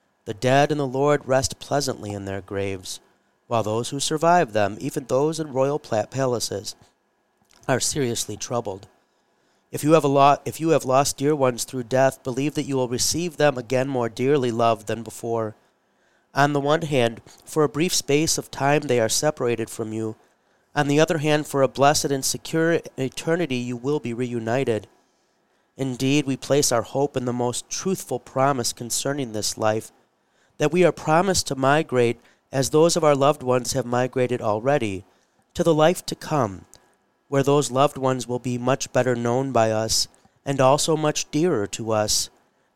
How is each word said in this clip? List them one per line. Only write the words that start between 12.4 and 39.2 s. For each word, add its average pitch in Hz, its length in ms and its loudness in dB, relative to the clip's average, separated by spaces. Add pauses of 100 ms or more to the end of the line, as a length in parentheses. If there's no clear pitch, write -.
that 151 100 -4
you 135 120 -4
will 127 120 0
receive 147 500 -4
them 147 200 2
again 127 300 0
more 123 220 -2
dearly 123 420 0
loved 113 360 2
than 113 160 -6
before. 113 520 -6 (800)
On 143 180 2
the 143 60 0
one 147 240 2
hand, 120 380 0 (240)
for 156 180 0
a 143 60 2
brief 170 240 -2
space 147 440 0
of - 140 -10
time 143 300 2
they 127 180 2
are 110 100 2
separated 120 600 -2
from 110 240 -8
you. 110 220 -6 (600)
On 143 120 0
the 143 120 4
other 160 200 2
hand, 151 280 0
for 139 140 -2
a 131 60 4
blessed 143 380 2
and 139 200 -4
secure 165 540 -2 (180)
eternity 147 580 -4
you 123 220 -6
will 139 220 -4
be 120 140 -6
reunited. 117 760 -2 (880)
Indeed, 135 480 0
we 131 120 -2
place 143 340 0
our 117 100 2
hope 139 360 -4
in 123 80 -4
the 123 80 -2
most 123 360 -4
truthful - 500 -6
promise 135 540 -2
concerning 131 580 -6
this 107 260 -6
life, 110 340 0 (680)
that 147 140 2
we 180 120 4
are 156 80 6
promised 180 560 0
to 165 80 -6
migrate 131 640 2 (340)
as 135 160 0
those 160 260 4
of 170 80 0
our 147 120 6
loved 139 260 2
ones 127 320 0
have 131 100 -2
migrated 123 560 -2
already, 110 640 -2 (520)
to 175 80 -2
the 165 100 4
life 156 320 2
to - 100 -8
come, 104 500 -4 (640)
where 139 140 0
those 139 300 2
loved 139 260 2
ones 131 300 -2
will 123 100 -4
be 123 220 -4
much 127 340 0
better 123 220 2
known 120 360 0